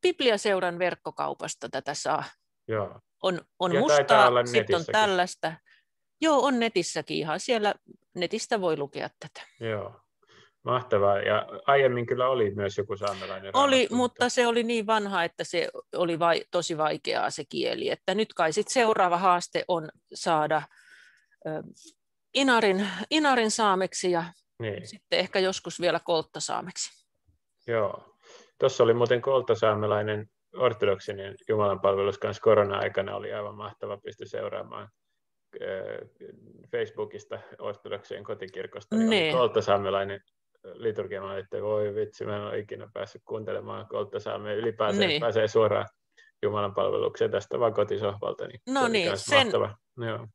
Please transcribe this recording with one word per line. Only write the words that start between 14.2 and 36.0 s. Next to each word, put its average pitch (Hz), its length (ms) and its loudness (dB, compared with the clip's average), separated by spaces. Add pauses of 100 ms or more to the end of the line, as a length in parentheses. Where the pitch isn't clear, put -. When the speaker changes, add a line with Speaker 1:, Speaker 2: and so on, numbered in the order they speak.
Speaker 1:
se 240 180 2
oli 233 160 2
niin 226 240 -2
vanha, 202 380 0
että 170 200 -6
se 165 240 -2 (280)
oli 170 220 0
vai-, 170 320 4
tosi 170 280 -2
vaikeaa 151 520 0
se 143 180 -8
kieli. 120 420 -2
Että - 240 -2
nyt 214 200 -2
kai 160 180 2
sit 208 160 -2
seuraava 208 500 4
haaste 180 500 2
on 165 200 -2 (260)
saada, 151 480 0 (840)
ö, 160 40 -6 (840)
Inarin, 220 540 2 (220)
Inarin 269 400 2
saameksi 190 600 0
ja 170 140 2 (340)
Speaker 2:
Niin. 110 280 -6
Speaker 1:
sitten - 320 -4
ehkä 185 200 -2
joskus 185 420 -2
vielä 170 240 0
kolttasaameksi. - 840 -4 (760)
Speaker 2:
Joo. 110 500 -4 (420)
Tossa 127 260 4
oli 117 100 6
muuten 120 280 2
kolttasaamelainen 107 1080 0 (260)
ortodoksinen 101 800 0 (140)
jumalanpalvelus 98 680 2
kans 107 220 -4
korona-aikana, 101 760 2
oli 101 160 -8
aivan 104 220 -8
mahtava, 104 420 -10
pysty 104 300 -14
seuraamaan, 107 600 -10 (720)
ö, 95 380 -8 (720)